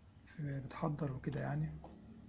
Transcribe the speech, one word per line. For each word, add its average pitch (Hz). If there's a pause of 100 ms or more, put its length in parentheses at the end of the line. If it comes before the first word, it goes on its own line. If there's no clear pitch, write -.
(240)
في 139
بتحضر 147
وكده 135
يعني، 147 (580)